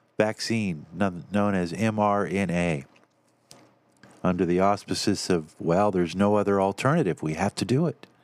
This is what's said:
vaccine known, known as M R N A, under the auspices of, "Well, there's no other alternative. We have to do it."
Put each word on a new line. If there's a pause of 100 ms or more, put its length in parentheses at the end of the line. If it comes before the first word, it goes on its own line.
(180)
vaccine
known,
known
as
M
R
N
A, (1400)
under
the
auspices
of,
"Well,
there's
no
other
alternative.
We
have
to
do
it." (160)